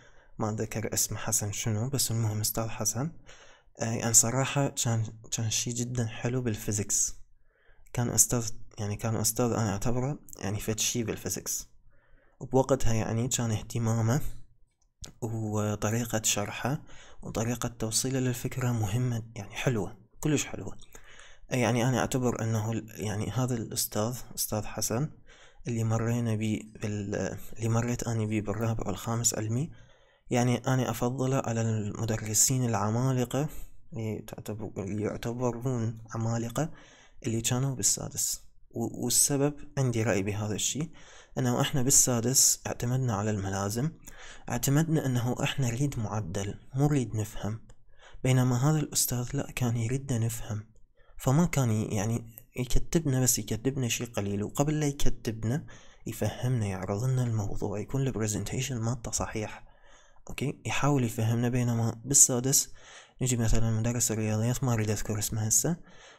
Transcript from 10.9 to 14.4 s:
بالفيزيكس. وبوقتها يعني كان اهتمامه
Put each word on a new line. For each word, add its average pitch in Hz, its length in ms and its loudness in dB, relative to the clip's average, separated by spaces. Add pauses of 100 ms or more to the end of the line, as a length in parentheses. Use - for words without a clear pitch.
بالفيزيكس. - 600 -6 (720)
وبوقتها 131 540 4
يعني 113 340 0
كان 117 240 0
اهتمامه 113 680 0 (1000)